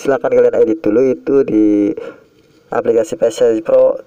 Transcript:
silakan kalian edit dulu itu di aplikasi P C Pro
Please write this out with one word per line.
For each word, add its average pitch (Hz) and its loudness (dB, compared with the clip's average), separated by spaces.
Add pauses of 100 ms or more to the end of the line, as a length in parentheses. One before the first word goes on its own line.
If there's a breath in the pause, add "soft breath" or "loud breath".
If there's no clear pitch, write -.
silakan 131 -4
kalian 123 2
edit 113 -2
dulu 107 0
itu 131 0
di 104 2 (800 loud breath)
aplikasi 113 -2
P 117 2
C 113 0
Pro 131 2